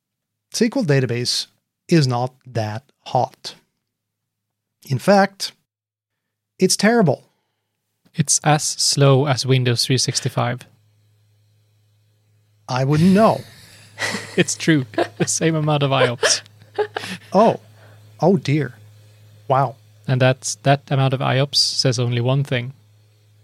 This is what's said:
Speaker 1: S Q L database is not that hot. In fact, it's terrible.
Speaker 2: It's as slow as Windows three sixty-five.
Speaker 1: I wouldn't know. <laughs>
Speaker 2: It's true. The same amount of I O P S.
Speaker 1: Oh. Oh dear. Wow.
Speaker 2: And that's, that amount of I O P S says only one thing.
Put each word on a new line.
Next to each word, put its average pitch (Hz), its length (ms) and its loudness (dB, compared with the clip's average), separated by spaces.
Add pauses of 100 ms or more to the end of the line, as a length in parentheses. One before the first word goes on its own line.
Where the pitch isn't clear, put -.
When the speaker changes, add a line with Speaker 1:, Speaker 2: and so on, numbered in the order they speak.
(540)
Speaker 1:
S - 60 -6
Q 226 180 2
L 262 80 0
database 123 640 -2 (400)
is 156 200 4
not 123 260 -4 (140)
that 110 440 -8 (140)
hot. - 500 -4 (1300)
In 131 80 -2
fact, - 540 2 (1040)
it's 185 200 0
terrible. 214 480 2 (880)
Speaker 2:
It's - 300 -2
as 151 200 2
slow 139 640 2
as 127 180 -2
Windows 123 400 0
three 131 120 0
sixty-five. 120 640 -4 (2000)
Speaker 1:
I 131 180 -2
wouldn't 156 280 4
know. 196 320 4
<laughs> - 120 -20 (760)
Speaker 2:
It's - 200 0
true. 147 300 0 (320)
The - 100 -2
same 160 280 -2
amount 151 280 -2
of 135 80 -2
I 131 160 2
O 120 80 -6
P - 100 -4
S. - 160 -2 (920)
Speaker 1:
Oh. 196 260 4 (600)
Oh 170 180 4
dear. 135 380 -2 (720)
Wow. 131 280 0 (320)
Speaker 2:
And 131 140 0
that's, - 420 0
that 139 260 2
amount 135 240 0
of 131 80 -4
I 131 180 0
O 135 60 0
P 143 80 -8
S - 60 0
says - 400 0
only 120 220 -2
one 131 220 0
thing. 127 300 -4 (720)